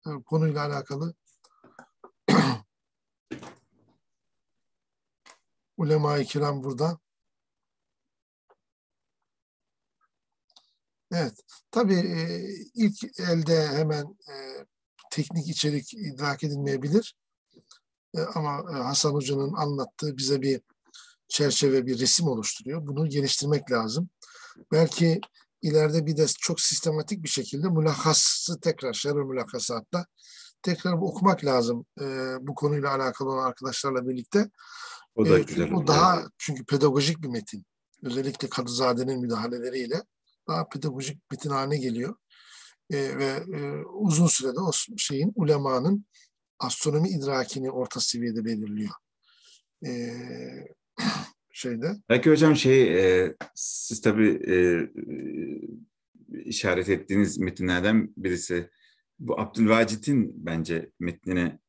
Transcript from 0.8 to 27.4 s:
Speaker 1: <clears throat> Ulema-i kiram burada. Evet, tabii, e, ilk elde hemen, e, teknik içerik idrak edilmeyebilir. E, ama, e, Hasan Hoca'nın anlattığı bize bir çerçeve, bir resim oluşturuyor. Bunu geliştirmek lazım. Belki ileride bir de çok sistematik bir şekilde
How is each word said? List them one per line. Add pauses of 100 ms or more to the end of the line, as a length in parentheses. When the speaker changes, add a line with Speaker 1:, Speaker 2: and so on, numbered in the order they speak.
Speaker 1:
<clears throat> (3000)
Ulema-i
kiram
burada. (4000)
Evet, (300)
tabii,
e, (300)
ilk
elde
hemen,
e, (760)
teknik
içerik
idrak
edilmeyebilir. (1000)
E,
ama,
e,
Hasan
Hoca'nın
anlattığı
bize
bir (680)
çerçeve,
bir
resim
oluşturuyor.
Bunu
geliştirmek
lazım. (640)
Belki (420)
ileride
bir
de (120)
çok
sistematik
bir
şekilde